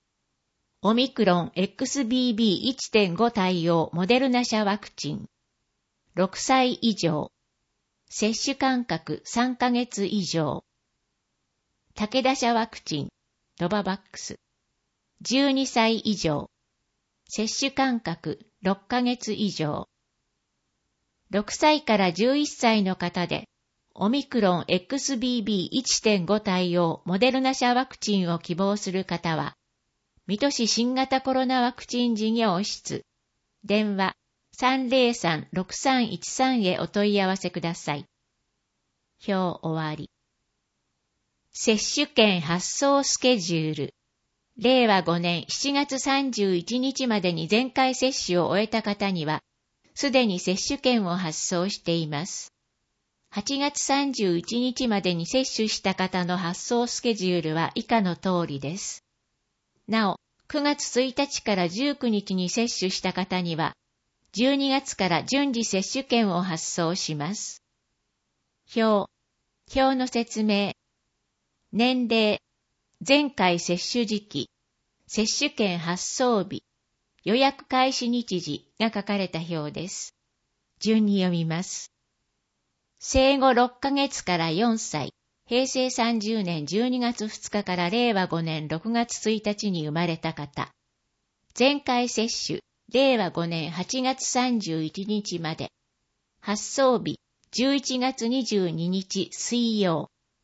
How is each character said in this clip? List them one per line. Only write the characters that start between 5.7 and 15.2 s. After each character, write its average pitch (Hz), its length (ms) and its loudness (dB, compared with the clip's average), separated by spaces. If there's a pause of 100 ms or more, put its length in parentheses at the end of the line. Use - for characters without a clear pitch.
六 185 240 0
歳 262 340 2
以 233 220 0
上。 156 360 -2 (800)
接 214 240 -2
種 269 220 -4
間 262 320 0
隔 160 400 -6
三 247 300 0
ヶ 247 140 2
月 240 360 0
以 202 180 0
上。 156 400 -2 (1300)
武 214 300 -2
田 262 100 2
社 240 200 2
ワ 226 120 0
ク - 140 -14
チ 147 220 -6
ン、 - 60 -10 (520)
ノ 175 80 0
バ 208 140 0
バ 190 160 -4
ッ - 20 -20 (100)
ク - 80 -16
ス。 - 180 -12 (840)